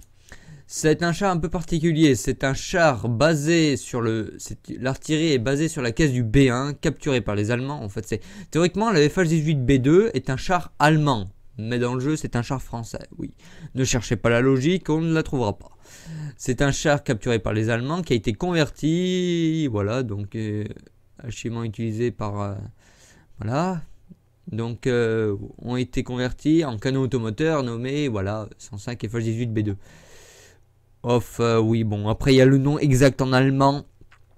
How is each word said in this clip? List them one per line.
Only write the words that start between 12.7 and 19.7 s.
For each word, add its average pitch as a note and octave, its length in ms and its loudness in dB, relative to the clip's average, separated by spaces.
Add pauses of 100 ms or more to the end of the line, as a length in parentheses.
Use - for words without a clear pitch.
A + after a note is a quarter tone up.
oui. - 140 -10 (420)
Ne B2+ 100 0
cherchez A#2+ 320 0
pas A#2 140 0
la A#2 120 4
logique, C3+ 500 2
on D#3 100 0
ne E3 100 -2
la D#3+ 120 0
trouvera A#2 340 -4
pas. - 140 -20 (640)
C'est B2+ 240 -2
un C#3 100 4
char C#3+ 320 2
capturé A#2 360 0
par G#2+ 140 -4
les A2 180 0
Allemands C#3 320 -2
qui C#3 100 0
a - 20 4
été G#2+ 180 0
converti, E3+ 1400 0